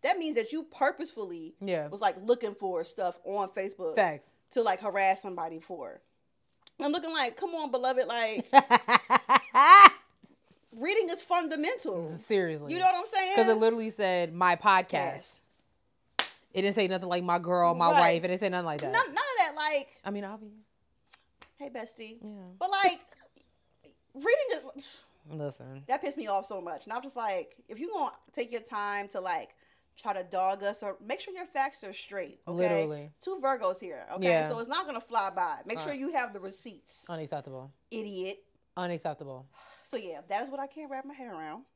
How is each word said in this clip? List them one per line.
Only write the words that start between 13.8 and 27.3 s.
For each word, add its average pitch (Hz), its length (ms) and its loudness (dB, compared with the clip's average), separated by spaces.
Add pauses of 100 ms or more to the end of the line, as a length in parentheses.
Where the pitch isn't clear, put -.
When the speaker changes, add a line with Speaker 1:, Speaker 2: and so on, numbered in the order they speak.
Speaker 2:
said, 180 420 0
"My 180 240 4
podcast." 185 360 4
Speaker 1:
Yes. - 500 -6 (1080)
Speaker 2:
It 190 100 -4
didn't 196 120 -2
say 202 140 0
nothing 185 200 -6
like, 175 160 -2
"My 175 140 0
girl," 175 360 0
"My 170 180 4
Speaker 1:
Right. 185 80 6 (140)
Speaker 2:
wife." 170 100 -4
It 180 40 -2
didn't 180 120 -4
say 202 80 -2
nothing 180 180 -4
like 147 140 -6
that. 139 120 -6
Speaker 1:
None, 480 140 2
none 285 80 -10
of 523 240 -4
that, 320 180 0
like, 302 320 -2 (160)
Speaker 2:
I 196 60 -6
mean, 202 140 -8
I'll 208 140 -14
be 214 140 -20 (1040)
Speaker 1:
"Hey, 285 140 -14
bestie." 226 520 -12
Speaker 2:
Yeah. 214 80 -14 (280)
Speaker 1:
But, 370 120 -2
like, 381 300 4 (540)
<laughs> - 600 -20
reading 466 320 2 (300)
is - 280 -20 (260)
Speaker 2:
Listen. 139 580 -10
Speaker 1:
That 277 120 0
pissed 285 160 -6
me 240 100 -8
off 196 200 -2
so 202 120 -8
much. 170 260 -10
And 214 100 -10
I'm 247 80 -6
just 269 120 -14
like, 208 420 -4 (120)